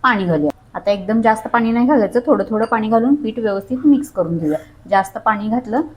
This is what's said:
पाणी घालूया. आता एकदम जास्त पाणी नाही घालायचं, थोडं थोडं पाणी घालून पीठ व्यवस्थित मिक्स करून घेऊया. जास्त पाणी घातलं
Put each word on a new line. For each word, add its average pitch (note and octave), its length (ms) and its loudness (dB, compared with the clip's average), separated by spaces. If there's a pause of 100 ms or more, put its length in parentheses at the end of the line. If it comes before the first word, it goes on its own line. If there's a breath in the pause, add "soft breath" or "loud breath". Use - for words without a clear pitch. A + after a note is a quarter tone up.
पाणी G#3+ 220 0
घालूया. D3+ 240 0 (260)
आता F#3+ 160 -2
एकदम G3+ 300 -2
जास्त A3 260 0
पाणी A3+ 240 0
नाही A#3+ 160 2
घालायचं, A#3+ 380 2
थोडं G#3+ 240 2
थोडं A3 160 0
पाणी A3 240 -2
घालून A#3 260 4
पीठ A#3 240 -6
व्यवस्थित A3 460 -4
मिक्स C#4+ 240 4
करून E3+ 280 -2
घेऊया. D#3 200 -2 (320 loud breath)
जास्त F#3+ 280 0
पाणी G#3 300 -2
घातलं A#3+ 340 -2 (160)